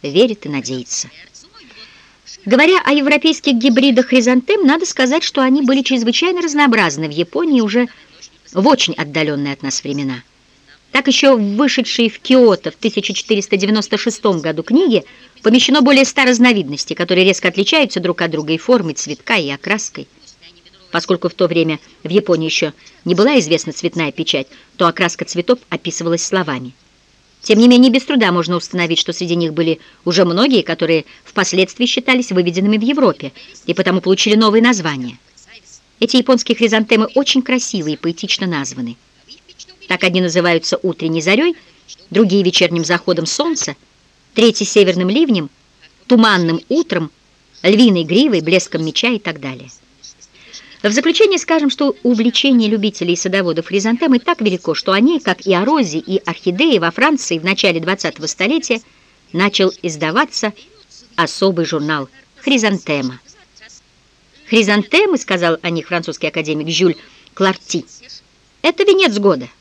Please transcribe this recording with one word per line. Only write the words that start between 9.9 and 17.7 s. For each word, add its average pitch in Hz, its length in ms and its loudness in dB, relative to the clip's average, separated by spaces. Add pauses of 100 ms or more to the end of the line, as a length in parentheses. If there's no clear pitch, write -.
Так 277 160 0
еще 269 280 4
в 202 200 -2
вышедшей 240 540 0
в - 100 -20
Киото 233 520 4
в - 40 -20
тысяча 208 380 -4
четыреста 202 440 -2
девяносто 208 400 0
шестом 202 420 -2
году 160 240 -4
книге 247 400 2 (400)
помещено 247 380 4
более 269 220 6
ста 262 220 0
разновидностей, 220 680 2
которые 180 300 2
резко 190 220 0
отличаются 196 520 0